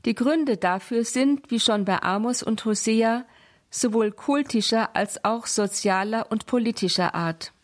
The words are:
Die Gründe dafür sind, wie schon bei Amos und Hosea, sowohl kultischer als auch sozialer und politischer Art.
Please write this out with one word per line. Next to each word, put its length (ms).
Die 120
Gründe 420
dafür 480
sind, 440
wie 120
schon 240
bei 180
Amos 400
und 220
Hosea, 600
sowohl 420
kultischer 880
als 260
auch 240
sozialer 800
und 160
politischer 720
Art. 380